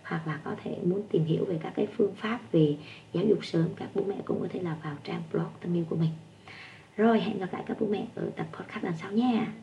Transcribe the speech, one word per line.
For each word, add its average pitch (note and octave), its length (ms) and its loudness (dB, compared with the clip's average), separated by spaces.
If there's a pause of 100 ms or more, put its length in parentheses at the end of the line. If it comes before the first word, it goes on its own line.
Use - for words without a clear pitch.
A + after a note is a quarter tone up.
Hoặc E3 240 -4
là D#3 160 -4
có G#3 200 -4
thể - 200 -6
muốn F#3+ 280 2
tìm E3 140 6
hiểu D#3+ 200 2
về E3+ 180 0
các - 120 -6
cái G#3+ 120 2 (100)
phương G3 180 4
pháp - 360 -4
về D3+ 260 6 (360)
giáo E3+ 120 2
dục F#3+ 200 4
sớm, E3 300 2
các - 200 -8
bố G4 80 2
mẹ G4 120 -2 (100)
cũng - 160 -2
có - 100 -2
thể F3 100 -4
là E3 220 -2
vào D3 200 -6
trang E3+ 180 -4 (100)
blog E3 160 0 (140)
Tâm F3 120 -2
Miu E3+ 160 2
của - 60 0
mình. D#3+ 160 4 (840)
Rồi, A3 220 8
hẹn F#3+ 200 -2
gặp F#3 140 -4
lại - 140 -6
các - 120 -2
bố - 80 2
mẹ - 180 0 (100)
ở - 200 -2
tập - 180 -4
podcast - 300 -8
lần F3+ 180 -2
sau F#3+ 100 -8
nha. A3+ 360 2 (160)